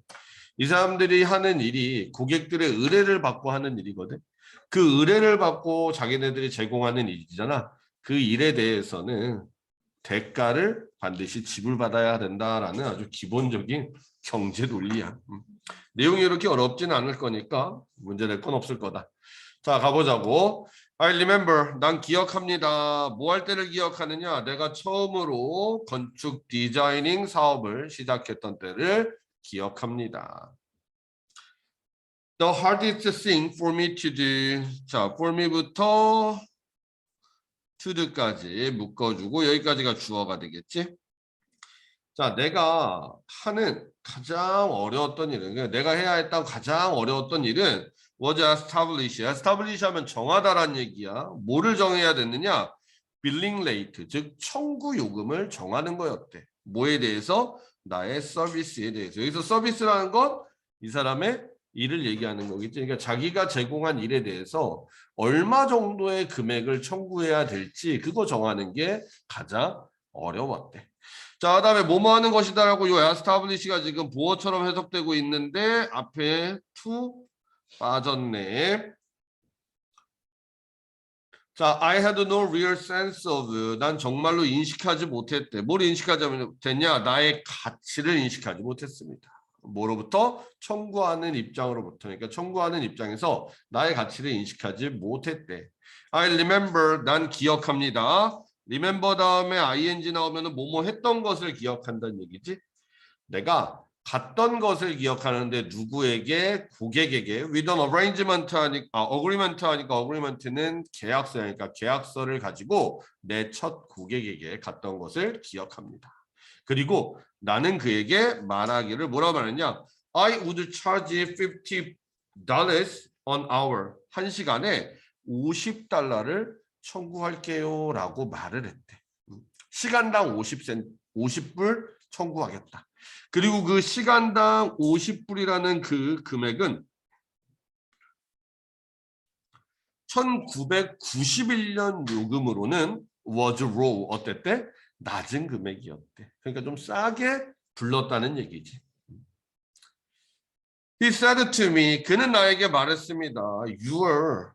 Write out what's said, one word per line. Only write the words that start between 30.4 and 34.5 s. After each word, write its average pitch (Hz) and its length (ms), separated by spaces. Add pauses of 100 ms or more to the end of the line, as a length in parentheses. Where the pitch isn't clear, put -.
The 170 140
hardest 202 720
thing 165 320
for 165 180
me 175 220
to 160 180
do. 135 520 (240)